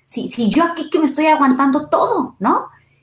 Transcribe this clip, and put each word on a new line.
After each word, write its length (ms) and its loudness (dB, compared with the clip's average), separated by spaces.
Si, 260 -6
si 180 -2
yo 140 4
aquí 260 -4
que 100 0
me 60 2
estoy 220 0
aguantando 600 2
todo", 520 -2
¿no? 280 -2